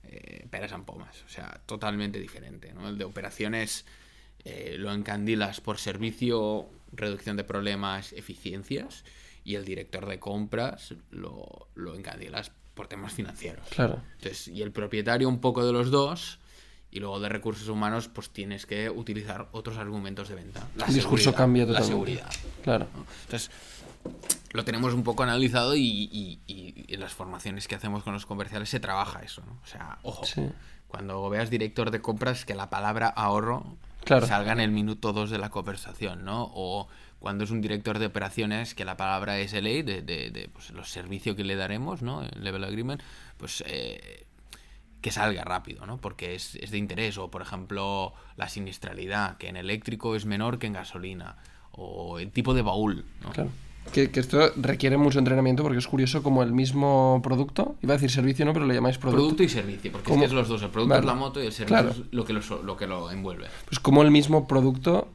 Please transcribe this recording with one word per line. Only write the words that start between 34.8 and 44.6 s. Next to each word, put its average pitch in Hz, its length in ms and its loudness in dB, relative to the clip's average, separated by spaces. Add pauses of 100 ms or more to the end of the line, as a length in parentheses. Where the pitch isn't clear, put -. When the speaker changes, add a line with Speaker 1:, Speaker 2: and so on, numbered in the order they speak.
Speaker 1:
dos 104 180 0
de 110 80 -4
la 101 120 -4
conversación, 95 760 -8
¿no? 110 300 -6
O 95 340 -4 (320)
cuando 101 240 -4
es 104 80 -2
un 113 80 0
director 107 400 -2
de 110 60 2
operaciones, 107 680 -4
que 98 120 -6
la 92 100 -6
palabra 98 440 -2
S 101 180 -4
L 104 120 0
A, 147 140 0
de, 98 180 -4
de, 69 300 -6
de, 55 220 -10
pues, - 160 -18
los - 200 -14
servicios 98 460 -4
que 101 80 -6
le 98 140 -2
daremos, 117 440 -4
¿no? 123 220 -4
El - 220 -10
level 95 180 -4
agreement, 113 380 -4 (340)
pues, - 320 -10
eh, 60 560 -10 (800)